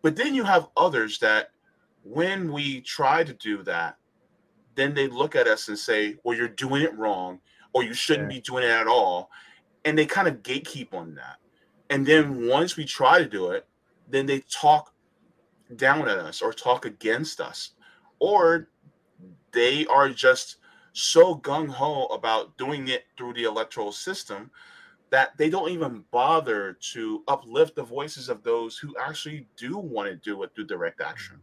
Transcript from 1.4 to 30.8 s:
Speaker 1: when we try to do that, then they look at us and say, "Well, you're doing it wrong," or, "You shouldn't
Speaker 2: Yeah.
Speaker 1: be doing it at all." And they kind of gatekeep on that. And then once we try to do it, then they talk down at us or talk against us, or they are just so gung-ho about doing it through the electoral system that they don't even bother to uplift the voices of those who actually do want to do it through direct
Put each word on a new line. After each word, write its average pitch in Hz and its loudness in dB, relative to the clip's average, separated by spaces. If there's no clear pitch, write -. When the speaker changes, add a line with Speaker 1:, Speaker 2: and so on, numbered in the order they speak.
Speaker 1:
when 175 -2
we 143 -6
try 139 0
to 151 -4
do 104 -6
that, 85 -6
then 139 0
they 139 0
look 135 -2
at 123 6
us 110 2
and 104 -6
say, 107 -2
"Well, 120 -2
you're 117 -2
doing 135 -2
it 160 -2
wrong," 92 -4
or, 127 2
"You 113 -8
shouldn't 147 0
Speaker 2:
Yeah. 135 -10
Speaker 1:
be 120 -16
doing 127 -4
it 120 4
at 113 2
all." 95 2
And 151 0
they 151 4
kind 190 0
of 127 -6
gatekeep 135 -10
on 82 -12
that. 64 -18
And 139 0
then 143 4
once 156 2
we 156 -8
try 139 6
to 151 0
do 95 -4
it, 98 -6
then 135 0
they 139 -2
talk 151 4
down 135 4
at 98 0
us 80 -8
or 110 -2
talk 123 0
against 117 -4
us, - -10
or 170 4
they 131 2
are 135 4
just 127 2
so 170 6
gung-ho 139 -2
about 110 -2
doing 135 -6
it 127 -4
through 123 -12
the 117 -6
electoral 110 -4
system 113 -12
that 131 2
they 151 4
don't 175 -2
even 139 -6
bother 123 0
to 110 -8
uplift 135 0
the 143 -8
voices 131 -10
of 110 -8
those 117 -2
who 147 -14
actually 151 -10
do 226 -10
want 113 -8
to 92 -10
do 98 -8
it 92 -10
through 107 -10
direct 85 -6